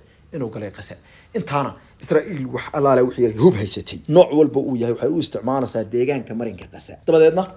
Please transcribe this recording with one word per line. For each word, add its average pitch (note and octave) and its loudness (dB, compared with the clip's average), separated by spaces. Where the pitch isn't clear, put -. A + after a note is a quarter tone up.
inuu C3+ -8
galay G#2+ -12
Gaza. - -14
Intaana C#3+ -4
Israa'iil D#3 -2
wax B2 -8
allaale C#3 2
wixii B2 0
ay G#2+ -2
hub B2 6
haysatay, G2+ -6
nooc D#3 6
walba C#3+ 2
uu C3 -2
yahay, A#2 -2
waxay A#2+ -2
u E3 -2
isticmaalaysaa A#2+ -4
deegaanka A#2+ -4
marinka A2 -10
Gaza. - -14
Dabadeedna D#3+ 4